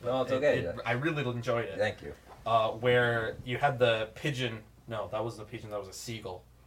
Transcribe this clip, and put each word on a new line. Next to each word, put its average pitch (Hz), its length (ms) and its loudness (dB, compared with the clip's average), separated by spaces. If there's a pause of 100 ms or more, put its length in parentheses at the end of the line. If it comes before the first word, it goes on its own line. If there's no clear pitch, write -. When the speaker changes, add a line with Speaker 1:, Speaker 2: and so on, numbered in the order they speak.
Speaker 1:
but 120 100 -4
Speaker 2:
No, 131 120 2
it's 123 100 -2
Speaker 1:
it, - 40 4
Speaker 2:
okay, 139 240 4
Speaker 1:
it, - 40 -2 (120)
Speaker 2:
yeah. - 80 -8
Speaker 1:
I 117 80 0
really 147 360 0
enjoyed 117 380 0
it. 95 120 -6
Speaker 2:
Thank 104 240 0
you. 71 100 -10 (340)
Speaker 1:
Uh, 113 240 4
where 120 720 4
you 123 140 -2
had 135 200 2
the 113 360 4
pigeon. 123 460 -4 (260)
No, 107 260 -6
that 107 100 -2
was 113 140 -6
the 110 80 -12
pigeon. 107 260 -12
That 104 100 -4
was 95 80 -10
a 92 40 -14
seagull. 98 500 -10 (240)